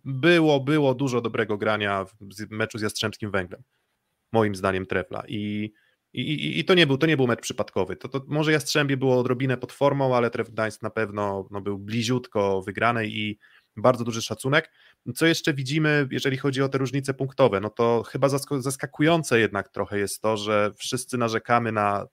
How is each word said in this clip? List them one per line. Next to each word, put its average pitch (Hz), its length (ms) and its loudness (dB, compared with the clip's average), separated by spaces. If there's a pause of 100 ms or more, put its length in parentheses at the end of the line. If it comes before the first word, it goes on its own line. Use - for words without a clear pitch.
było, 151 560 4
było 139 340 2
dużo 123 260 0
dobrego 113 380 -2
grania 104 460 0
w, 98 300 -16
z-, 101 160 -12
meczu 110 280 -4
z 104 40 -4
Jastrzębskim 107 480 -4
Węglem, 92 320 -4 (680)
moim 107 220 4
zdaniem 95 320 -2
Trefla. 98 420 -4
I, 104 440 -6 (400)
i, - 80 -8
i, 147 380 -4
i 165 60 -4
to 190 100 2
nie 175 120 6
był, 135 120 2
to 160 80 2
nie 160 100 2
był 131 100 4
mecz 117 140 0
przypadkowy. 95 560 -4
To, - 120 -14
to 135 180 -8
może 151 260 0
Jastrzębie 143 440 0
było 127 240 2
odrobinę 123 360 0
pod - 160 -12
formą, 139 440 2
ale 120 140 2
Tref 110 200 -4
Gdańsk 110 320 -4
na 107 80 -6
pewno, 101 600 -2
no, 101 100 -8
był 101 180 -6
bliziutko 107 840 -2
wygranej 110 560 -2
i 107 200 -6 (380)
bardzo 117 280 2
duży 113 180 -4
szacunek. 139 480 -2 (440)
Co 165 120 2
jeszcze 165 280 2
widzimy, 147 560 0
jeżeli 127 260 -2
chodzi 135 260 -2
o 135 60 2
te 135 100 -2
różnice 135 360 -2
punktowe? 127 460 2
No 107 100 -4
to 117 320 2
chyba 135 260 -2
zasko-, 135 340 -2
zaskakujące 147 800 2
jednak 98 280 0
trochę 101 300 -4
jest 101 240 -4
to, 110 140 2
że 104 400 0
wszyscy - 420 -6
narzekamy 117 540 0
na 101 400 0